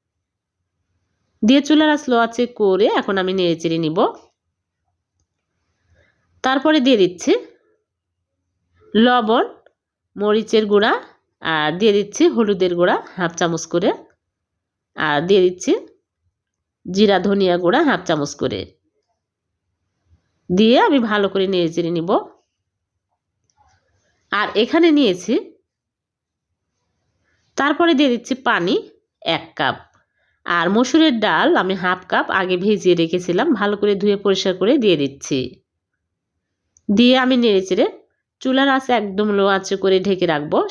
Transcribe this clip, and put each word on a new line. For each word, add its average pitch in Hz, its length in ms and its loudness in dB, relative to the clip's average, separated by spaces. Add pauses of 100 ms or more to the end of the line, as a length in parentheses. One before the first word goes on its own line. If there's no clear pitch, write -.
(1400)
দিয়ে 262 240 4
চুলার 302 260 4
আঁচ 294 160 -2
লো 247 160 2
আঁচে 233 200 -2 (140)
করে 196 280 2 (140)
এখন 202 220 -4
আমি 185 160 -4
নেড়েচেড়ে 170 400 -2
নিব। 160 200 -4 (2500)
তারপরে 277 360 0
দিয়ে 247 220 4
দিচ্ছি 180 300 0 (1600)
লবণ, 240 500 2 (720)
মরিচের 214 500 0
গুঁড়া, 208 260 2 (500)
আর 156 260 -2 (100)
দিয়ে 214 140 2
দিচ্ছি 202 300 -2 (120)
হলুদের 196 400 0
গুঁড়া 175 220 2 (200)
হাফ 175 220 -4
চামচ 170 280 -2
করে, 175 240 -2 (1040)
আর 147 220 -2 (100)
দিয়ে 196 140 4
দিচ্ছি 180 300 -2 (1120)
জিরা 196 320 2
ধনিয়া 190 380 0
গুঁড়া 175 320 0
হাফ 185 160 -2
চামচ 147 360 -4
করে। 104 200 -4 (1900)
দিয়ে 220 260 4 (120)
আমি 294 100 2 (120)
ভালো 208 180 0
করে 190 180 -2
নেড়েচেড়ে 170 440 -2
নিব। 170 200 -4 (2250)
আর 202 140 -2 (160)
এখানে 330 260 2 (100)
নিয়েছি, 208 360 0 (2250)
তারপরে 302 380 0
দিয়ে 269 180 2
দিচ্ছি 240 220 -4 (100)
পানি 202 300 0 (480)
এক 160 220 -4 (100)
কাপ, 135 220 -2 (680)
আর 170 240 0
মসুরের 254 500 2
ডাল 190 280 0 (140)
আমি 185 200 -2
হাফ 185 260 -2
কাপ 254 180 -2 (140)
আগে 185 240 -2
ভিজিয়ে 185 320 2
রেখেছিলাম, 175 580 -2
ভালো 208 220 -2
করে 208 200 -2
ধুয়ে 202 280 0
পরিষ্কার 190 360 0
করে 202 180 0
দিয়ে 208 180 2
দিচ্ছি। 139 420 -6 (1500)
দিয়ে 240 260 4 (100)
আমি 254 200 2
নেড়েচেড়ে 190 420 2 (560)
চুলার 269 340 0
আঁচ 269 100 -4 (140)
একদম 208 280 -4 (100)
লো 196 60 2 (120)
আঁচে 190 200 -4
করে 190 240 0
ঢেকে 190 260 -2
রাখবো 160 320 -2 (120)